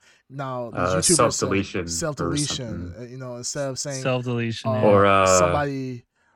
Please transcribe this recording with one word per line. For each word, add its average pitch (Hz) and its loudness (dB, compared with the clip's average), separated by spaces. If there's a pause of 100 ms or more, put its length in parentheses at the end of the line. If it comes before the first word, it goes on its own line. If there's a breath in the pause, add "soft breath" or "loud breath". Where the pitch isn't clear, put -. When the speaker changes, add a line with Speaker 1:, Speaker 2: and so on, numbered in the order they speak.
(300 soft breath)
Speaker 1:
now 131 -8
these 90 -2
Speaker 2:
Uh, 92 0
Speaker 1:
YouTubers 113 2
say 101 -2
Speaker 2:
self-deletion 85 -4 (140)
or 85 -2
Speaker 1:
self-deletion, - -
Speaker 2:
something. 110 -6
Speaker 1:
uh, 123 -14
you 123 -16
know, 123 -12
instead 135 -6
of 131 -8
saying, 135 -6
Speaker 3:
Self-deletion, 120 -2
Speaker 1:
uh, 107 0
Speaker 3:
yeah. 107 4
Speaker 2:
Or, 101 8
uh, 98 6
Speaker 1:
somebody, 127 2 (320)